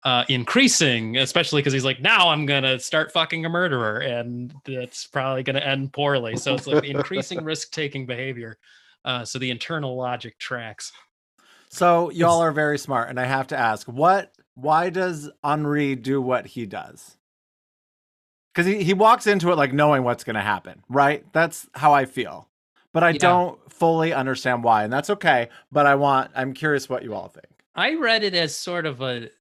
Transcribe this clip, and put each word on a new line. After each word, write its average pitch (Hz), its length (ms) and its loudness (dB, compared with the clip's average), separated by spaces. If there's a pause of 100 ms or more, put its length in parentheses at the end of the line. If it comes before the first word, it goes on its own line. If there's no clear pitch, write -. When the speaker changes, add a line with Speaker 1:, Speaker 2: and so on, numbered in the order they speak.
Speaker 1:
uh, 123 240 0
increasing, 123 880 2
especially 143 460 0
'cause 143 100 0
he's 131 120 -2
like, 131 160 -4
"Now 185 300 4
I'm 151 140 0
gonna 131 360 0
start 156 320 -2
fucking 160 340 -2
a - 20 -4
murderer, 135 500 -2
and 123 540 -6 (120)
that's 127 420 -10
probably 131 380 -4
gonna 135 160 -2
end 139 320 -4
poorly." 135 440 0
So 131 200 -2
it's, 120 100 -8
like, 143 180 2
Speaker 2:
<laughs> - 0 -
Speaker 1:
increasing 160 600 -6
risk-taking 147 640 -8
behavior. 120 520 -10 (460)
Uh, 123 200 -4
so 127 140 -10
the 127 120 -4
internal 135 460 -6
logic 123 420 -8
tracks. 117 520 -12 (800)
Speaker 3:
So 170 400 4
y'all 170 300 4
Speaker 4:
It's - 20 4
Speaker 3:
are 160 100 2
very 147 260 0
smart, 127 320 -2
and 127 100 -6
I 127 60 0
have 135 220 -2
to 147 80 -6
ask, 113 300 -2
what, 165 460 2 (220)
why 156 360 0
does 165 400 -4 (140)
Henri 147 500 0
do 131 260 -2
what 123 260 0
he 117 200 -10
does? - 500 -16 (1400)
'Cause 175 120 2
he, 202 180 0
he 180 100 2
walks 214 320 6
into 185 240 2
it, 175 60 4
like, 139 160 2
knowing 143 320 4
what's 120 200 -2
gonna 110 180 -4
happen, 98 460 -4
right? 139 440 2
That's 165 420 -2
how 147 200 4
I 139 100 4
feel. 117 440 -8 (440)
But 165 120 2
I 170 60 6
Speaker 1:
Yeah. 151 80 -2
Speaker 3:
don't 180 540 2
fully 165 400 2
understand 127 520 -2
why, 110 200 4
and 107 80 -4
that's 147 180 -2
okay. 147 380 2 (220)
But 143 160 4
I 139 80 6
want, 139 400 2
I'm 131 200 -4
curious 143 340 -2
what 127 140 -6
you 110 120 -10
all 92 140 -10
think. - 180 -20 (280)
Speaker 1:
I 226 200 0
read 226 280 0
it 196 120 -2
as 165 200 0
sort 175 300 -6
of 131 160 -6
a 120 300 -6 (100)